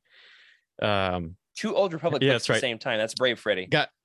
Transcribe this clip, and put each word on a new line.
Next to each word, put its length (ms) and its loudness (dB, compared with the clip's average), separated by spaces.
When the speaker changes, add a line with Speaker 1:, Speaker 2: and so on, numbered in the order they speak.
Speaker 1:
Um, 560 -2
Speaker 2:
Two 180 -4
Old 200 2
Republic 280 -2
Speaker 1:
Yeah, 120 6
Speaker 2:
books 140 0
Speaker 1:
that's 20 2
Speaker 2:
at 40 4
the 20 -
Speaker 1:
right. 60 2
Speaker 2:
same 80 -6
time. 180 -4
That's 160 -2
brave, 260 0
Freddie. 280 -2
Speaker 1:
Got 200 0